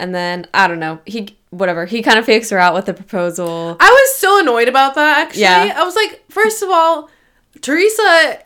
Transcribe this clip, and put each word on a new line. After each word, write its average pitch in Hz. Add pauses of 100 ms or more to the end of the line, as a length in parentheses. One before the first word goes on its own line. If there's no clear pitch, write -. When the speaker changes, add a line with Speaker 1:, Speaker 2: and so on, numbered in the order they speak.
Speaker 1:
and 180
then, 175
I 190
don't 170
know, 160
he, 202 (120)
whatever, 180
he 220
kind 220
of 226
fakes 220
her 202
out 180
with 190
the 202
proposal. 170
Speaker 2:
I 349
was 539
so 403
annoyed 233
about 269
that, 302 (100)
actually. 214
Speaker 1:
Yeah. 185
Speaker 2:
I 320
was 349
like, 427
first 440
of 381
all, 330 (520)
Teresa 339